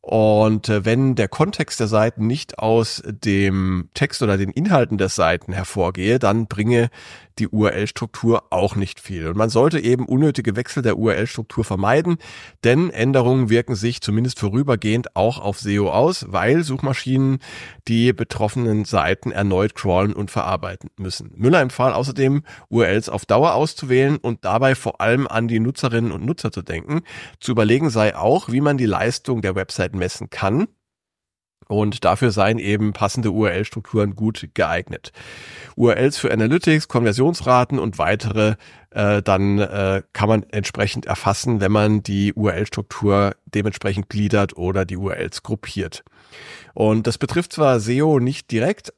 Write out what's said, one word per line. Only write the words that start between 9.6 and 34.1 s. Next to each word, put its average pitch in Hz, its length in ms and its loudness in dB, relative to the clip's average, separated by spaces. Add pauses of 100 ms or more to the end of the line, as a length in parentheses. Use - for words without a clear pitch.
eben 123 280 0
unnötige 127 500 0
Wechsel 123 260 -6
der 113 140 2
U-R-L-Struktur 110 680 -2
vermeiden, 123 520 0 (480)
denn 147 240 4
Änderungen 123 640 2
wirken 120 240 2
sich 113 260 -4
zumindest 113 380 -2
vorübergehend 113 800 -2
auch 107 220 0
auf 101 200 -6
seo 101 320 0
aus, 139 380 0
weil 107 340 2
Suchmaschinen 135 760 -2 (480)
die 117 260 4
betroffenen 110 720 -2
Seiten 90 460 -2
erneut 98 420 0
crawlen 98 400 0
und 104 160 -6
verarbeiten 92 680 -6
müssen. - 400 -10
Müller 151 240 4
empfahl 127 320 0
außerdem, 135 500 0 (280)
U 113 100 2
R 98 80 4
Ls 107 220 0
auf - 160 -6
Dauer 139 260 4
auszuwählen 135 640 0
und 117 300 -6
dabei 123 280 2
vor - 280 -6
allem 120 240 2
an 117 200 -2
die 113 140 0
Nutzerinnen 117 520 0
und 73 120 -6
Nutzer - 280 -4
zu 92 100 -8
denken. 147 400 -6 (360)
Zu - 140 -4
überlegen 120 380 4
sei 107 260 2
auch, 117 320 2
wie 127 140 0
man 143 160 2
die 123 80 0
Leistung 107 560 -2
der 95 140 0
Website 92 380 -4
messen 92 360 -6
kann. 117 380 0 (1000)
Und 104 360 -2
dafür 104 260 4
seien 104 300 2
eben 104 320 0
passende 117 400 -2
U-R-L-Strukturen 104 840 0